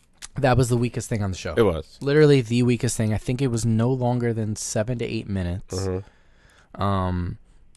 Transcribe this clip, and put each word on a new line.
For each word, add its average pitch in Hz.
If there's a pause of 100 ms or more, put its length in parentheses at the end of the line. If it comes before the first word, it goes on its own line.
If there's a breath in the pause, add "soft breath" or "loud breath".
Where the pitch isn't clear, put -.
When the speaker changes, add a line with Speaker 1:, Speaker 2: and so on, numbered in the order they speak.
(360)
Speaker 1:
That 127
was 117
the 123
weakest 120
thing 107
on 95
the 90
show. 87
Speaker 2:
It 117
was. 82
Speaker 1:
Literally 143
the 120
weakest 120
thing. 110
I 104
think 131
it 135
was 113
no 113
longer 123
than 107
seven 117
to 120
eight -
minutes. 95
Speaker 2:
Mm-hmm. -
Speaker 1:
Um, 92 (400)